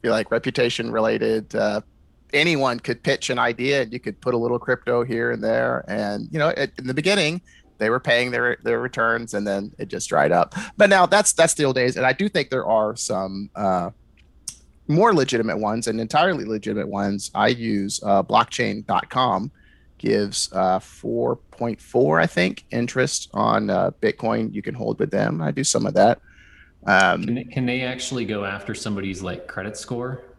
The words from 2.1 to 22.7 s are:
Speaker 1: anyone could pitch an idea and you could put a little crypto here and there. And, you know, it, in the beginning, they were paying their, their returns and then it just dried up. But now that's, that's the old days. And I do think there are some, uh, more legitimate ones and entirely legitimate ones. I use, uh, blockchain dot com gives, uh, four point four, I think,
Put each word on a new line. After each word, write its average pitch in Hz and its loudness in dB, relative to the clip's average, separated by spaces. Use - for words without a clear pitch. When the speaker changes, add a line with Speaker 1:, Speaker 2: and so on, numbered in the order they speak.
Speaker 1:
anyone 143 2
could - -4
pitch - 0
an 123 0
idea 123 0
and 113 -8
you 123 -8
could 104 -10
put 123 0
a 120 2
little 120 0
crypto 120 0
here 120 -2
and 113 -4
there. 123 0
And, 104 -4
you 156 -4
know, 151 2
it, 139 -2
in 127 -8
the 131 -4
beginning, 175 0
they 107 0
were 127 0
paying 123 2
their, 120 0
their 117 0
returns 117 -2
and 104 -2
then 98 -2
it 101 -8
just - -8
dried 76 4
up. 87 2
But 202 6
now 190 6
that's, 202 4
that's 165 4
the 147 0
old 131 2
days. 127 2
And 127 2
I 131 2
do 185 -2
think 147 -2
there 131 -2
are 107 2
some, 98 -6
uh, 92 0
more 202 6
legitimate 113 2
ones 107 -2
and 113 -2
entirely 147 2
legitimate 104 -4
ones. 101 -2
I 107 4
use, 107 -2
uh, 98 4
blockchain 110 0
dot - -2
com 123 0
gives, - -2
uh, 92 2
four 120 -4
point - -8
four, 147 2
I 165 6
think, - -2